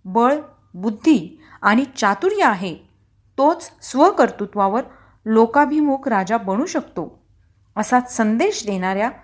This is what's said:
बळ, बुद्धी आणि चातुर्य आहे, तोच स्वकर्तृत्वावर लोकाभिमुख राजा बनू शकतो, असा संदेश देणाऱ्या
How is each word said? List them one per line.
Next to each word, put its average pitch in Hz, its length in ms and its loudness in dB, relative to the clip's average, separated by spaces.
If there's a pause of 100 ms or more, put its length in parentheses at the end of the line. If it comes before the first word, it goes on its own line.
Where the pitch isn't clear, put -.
बळ, 233 320 2 (380)
बुद्धी 208 640 0 (220)
आणि 220 220 4 (120)
चातुर्य 339 480 0
आहे, 190 460 -2 (480)
तोच 214 320 0 (120)
स्वकर्तृत्वावर 214 1000 0 (420)
लोकाभिमुख 269 840 2
राजा 202 280 -2
बनू 202 300 -4
शकतो, - 600 -10 (500)
असा 214 240 0
संदेश 247 640 -2
देणाऱ्या 196 440 -2 (140)